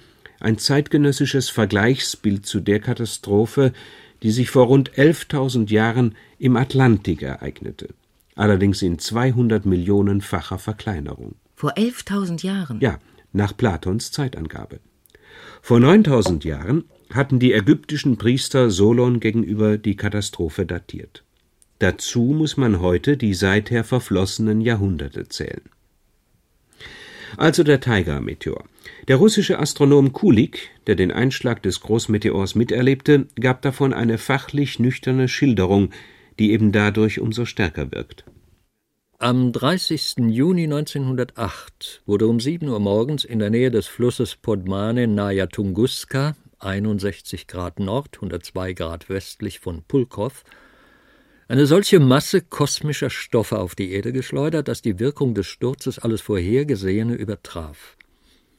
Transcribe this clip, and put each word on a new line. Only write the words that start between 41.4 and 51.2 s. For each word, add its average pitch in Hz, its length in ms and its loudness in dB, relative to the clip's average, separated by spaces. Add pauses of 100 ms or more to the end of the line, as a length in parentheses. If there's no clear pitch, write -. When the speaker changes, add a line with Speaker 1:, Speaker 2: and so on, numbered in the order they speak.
Speaker 3:
wurde 104 220 2
um 117 120 2
sieben 151 300 -4
Uhr 107 100 -2
morgens 110 460 0
in 117 140 -4
der 104 100 0
Nähe 123 220 2
des 107 160 0
Flusses 120 480 -2
Podmane 104 720 -2
nahe 101 420 0
Tunguska, 131 840 -4 (240)
einundsechzig 98 880 -6
Grad 87 320 -10
Nord, 110 420 -6
hundertzwei 92 520 -8
Grad 82 360 -10
westlich 95 500 -10
von 82 280 -10
Pulkow, 123 560 -4 (1040)